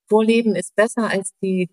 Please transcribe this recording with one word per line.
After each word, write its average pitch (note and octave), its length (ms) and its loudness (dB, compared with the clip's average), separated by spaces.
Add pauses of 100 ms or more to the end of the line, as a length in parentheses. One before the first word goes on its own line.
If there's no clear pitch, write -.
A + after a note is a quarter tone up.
Vorleben A3 480 2
ist - 200 -10
besser, A3 340 0
als G3 320 -6
die F#3 320 -2